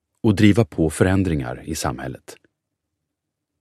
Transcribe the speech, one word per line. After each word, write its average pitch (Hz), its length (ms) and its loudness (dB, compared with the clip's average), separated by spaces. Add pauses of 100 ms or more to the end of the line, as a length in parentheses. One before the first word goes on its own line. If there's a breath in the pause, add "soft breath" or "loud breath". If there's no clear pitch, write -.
(220)
och 110 120 4
driva 107 300 4
på 80 260 -2
förändringar 85 760 -2
i 78 80 -8
samhället. 65 640 -10 (1200)